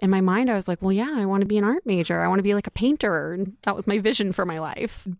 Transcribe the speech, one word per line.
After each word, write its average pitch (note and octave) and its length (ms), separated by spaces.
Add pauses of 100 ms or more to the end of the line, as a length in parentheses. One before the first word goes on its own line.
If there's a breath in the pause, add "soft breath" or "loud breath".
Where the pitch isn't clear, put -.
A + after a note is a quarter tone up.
in F#3+ 100
my F#3+ 100
mind, G3 300
I A3+ 40
was F#3+ 120
like, F3 160
"Well, F#3+ 80
yeah, A3+ 240
I A3+ 120
wanna G3 200
be G#3 120
an G#3 60
art B3+ 220
major. F3 340
I E3+ 60
wanna F#3 160
be, G3+ 120
like, G3+ 120
a F#3+ 60
painter." F#3+ 600
And F#3+ 200 (100)
that - 140
was G3 100
my G#3 140
vision G3+ 320
for F#3+ 120
my E3+ 140
life. - 460 (160)